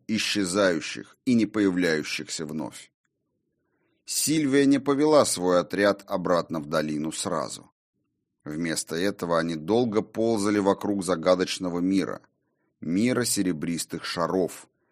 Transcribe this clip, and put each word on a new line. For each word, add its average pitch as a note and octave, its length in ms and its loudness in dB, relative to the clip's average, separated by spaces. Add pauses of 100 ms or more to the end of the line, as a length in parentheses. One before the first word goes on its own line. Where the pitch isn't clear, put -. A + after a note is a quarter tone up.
исчезающих F#2+ 1160 -2
и B2+ 80 2
не A2 140 4
появляющихся F2 960 0
вновь. D2+ 460 -12 (1120)
Сильвия C#3+ 600 2
не C#3 120 6
повела C#3+ 480 4
свой F2+ 340 2
отряд G2 460 2
обратно F2 540 0
в D2 80 -12
долину D#2 440 -2
сразу. D#2 600 -6 (720)
Вместо D#2 520 -6
этого F2 440 0
они E2 160 -2
долго G#2 480 0
ползали G#2+ 560 0
вокруг G2 440 0
загадочного F2+ 760 0
мира, F2 420 -2 (580)
мира A2+ 460 0
серебристых E2+ 800 -4
шаров, E2+ 640 -2 (240)